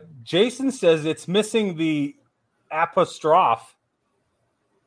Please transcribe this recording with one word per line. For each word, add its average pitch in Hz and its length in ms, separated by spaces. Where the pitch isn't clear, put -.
Jason 247 480
says 165 340
it's 156 220
missing 208 500
the 151 380
apostrophe 156 1040